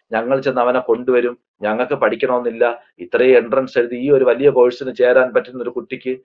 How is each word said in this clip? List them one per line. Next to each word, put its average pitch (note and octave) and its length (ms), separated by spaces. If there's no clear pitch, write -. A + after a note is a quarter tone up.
ഞങ്ങൾ A#2+ 280
ചെന്ന് B2+ 200
അവനെ B2 200
കൊണ്ടുവരും. B2 580
ഞങ്ങൾക്ക് A#2+ 320
പഠിക്കണമെന്നില്ല, A#2 880
ഇത്രയും A#2+ 380
entrance B2+ 420
എഴുതി A#2+ 180
ഈ C3 140
ഒരു C3 140
വലിയ B2 260
കോഴ്സിന് B2 440
ചേരാൻ B2 400
പറ്റുന്ന B2 280
ഒരു A#2 80
കുട്ടിക്ക് B2+ 540